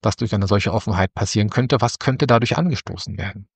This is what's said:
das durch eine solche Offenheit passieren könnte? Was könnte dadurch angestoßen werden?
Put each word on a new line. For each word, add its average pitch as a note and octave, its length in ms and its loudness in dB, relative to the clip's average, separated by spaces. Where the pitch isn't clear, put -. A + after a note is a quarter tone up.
das G#2+ 160 0
durch A#2 160 -2
eine G2 140 0
solche G2+ 260 2
Offenheit G2 400 0
passieren G#2 360 0
könnte? B2+ 320 2
Was - 180 -2
könnte C3 280 0
dadurch A#2 300 4
angestoßen G2 600 -4
werden? G2+ 380 -8